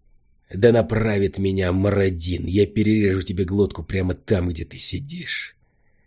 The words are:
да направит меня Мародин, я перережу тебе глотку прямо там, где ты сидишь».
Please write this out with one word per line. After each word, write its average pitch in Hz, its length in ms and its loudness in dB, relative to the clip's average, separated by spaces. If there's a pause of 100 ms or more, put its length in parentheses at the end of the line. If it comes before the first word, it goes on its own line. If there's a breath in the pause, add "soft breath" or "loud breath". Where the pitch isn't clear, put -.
(540)
да 107 180 6
направит 104 640 0
меня 95 340 0
Мародин, 92 760 0
я 98 200 2
перережу 104 560 2
тебе 92 240 -4
глотку 95 380 0
прямо 92 300 -2
там, 90 360 -2
где 82 160 -6
ты - 120 -16
сидишь». - 800 -10 (520)